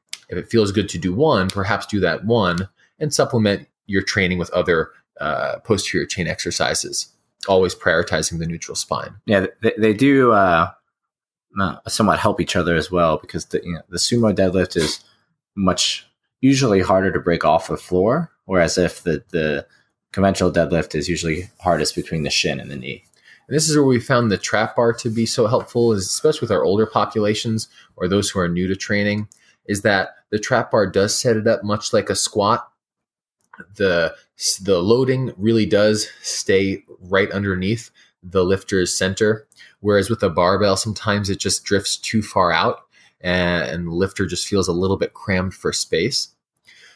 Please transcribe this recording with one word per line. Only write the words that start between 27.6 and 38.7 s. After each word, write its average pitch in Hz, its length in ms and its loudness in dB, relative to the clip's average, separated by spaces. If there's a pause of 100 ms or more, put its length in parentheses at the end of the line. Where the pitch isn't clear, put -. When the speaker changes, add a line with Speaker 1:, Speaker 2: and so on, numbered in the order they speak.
Speaker 1:
or 90 100 -4
those 98 240 0
who - 80 -6
are 87 100 0
new 90 200 -2
to 95 80 -2
training, 104 500 -2 (400)
is 101 160 -4
that 98 280 2 (200)
the 107 80 0
trap 120 320 -2
bar 107 160 4
does 98 320 0
set 117 180 2
it 107 120 0
up 110 160 0
much 104 280 -4
like 104 180 2
a 98 40 0
squat. 104 540 0 (1040)
The, 85 400 0 (480)
the 95 160 2
loading 127 580 0
really 110 300 2
does 104 420 2 (140)
stay 98 600 -2 (160)
right 95 320 0
underneath 98 580 -2 (320)
the 92 220 0
lifter's 92 520 0